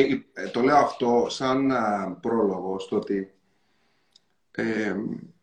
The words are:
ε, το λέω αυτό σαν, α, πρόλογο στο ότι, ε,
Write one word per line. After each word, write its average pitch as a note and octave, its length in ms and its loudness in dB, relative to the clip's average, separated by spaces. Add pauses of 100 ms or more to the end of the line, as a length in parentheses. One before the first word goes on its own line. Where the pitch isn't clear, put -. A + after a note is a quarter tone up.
(340)
ε, F#2 140 -8
το A#2+ 140 -2
λέω C#3 160 6
αυτό A#2+ 520 4
σαν, C3+ 420 0
α, G#2 500 -2
πρόλογο F#2+ 580 -2
στο - 160 -6
ότι, G2 380 -2 (1160)
ε, A2 440 -4 (480)